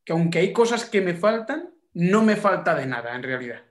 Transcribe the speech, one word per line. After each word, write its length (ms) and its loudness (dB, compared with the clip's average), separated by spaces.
que 80 -6
aunque 280 0
hay 120 2
cosas 340 2
que 140 0
me 140 0
faltan, 560 -2
no 280 4
me 140 4
falta 380 0
de 120 -2
nada 280 -6
en 80 -8
realidad. 480 -8